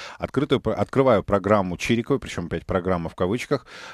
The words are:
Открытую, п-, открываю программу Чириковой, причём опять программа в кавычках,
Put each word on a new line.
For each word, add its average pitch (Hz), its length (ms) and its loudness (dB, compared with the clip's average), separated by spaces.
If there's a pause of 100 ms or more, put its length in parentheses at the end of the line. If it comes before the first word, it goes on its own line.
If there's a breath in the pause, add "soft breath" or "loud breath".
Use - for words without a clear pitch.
(200 loud breath)
Открытую, 131 420 0
п-, 110 100 -2
открываю 120 520 2
программу 98 540 2
Чириковой, 120 420 0
причём - 260 -8
опять 82 220 -6
программа 87 420 -2
в - 60 -16
кавычках, 113 500 -2 (280 loud breath)